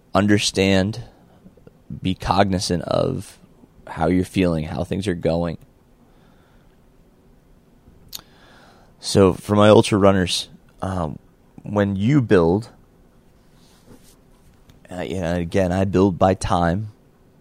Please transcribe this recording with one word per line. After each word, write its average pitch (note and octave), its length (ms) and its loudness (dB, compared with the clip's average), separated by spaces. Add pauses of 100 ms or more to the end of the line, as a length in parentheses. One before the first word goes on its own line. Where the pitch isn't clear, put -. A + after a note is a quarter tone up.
(160)
understand, G2 880 0 (1000)
be F#2 140 -4
cognizant F#2+ 680 -2
of F2+ 540 -4 (500)
how E2 200 -4
you're F2+ 180 2
feeling, E2+ 380 -2
how D#2 200 -8
things F#2+ 240 -6
are F2 80 -4
going. E2+ 420 -2 (3500)
So F#2+ 340 2
for - 220 -4
my G#2 140 6
ultra G#2+ 280 6
runners, F#2+ 520 2 (320)
um, F#2 380 -8 (420)
when G2+ 340 -2
you B2 260 2
build, G2+ 480 2 (2250)
uh, F2+ 100 -10
you D2+ 180 -6
know, E2+ 160 -2
again, F2 360 -2
I F#2+ 140 0
build F#2 320 2
by F#2+ 160 2
time. F#2 580 -2 (500)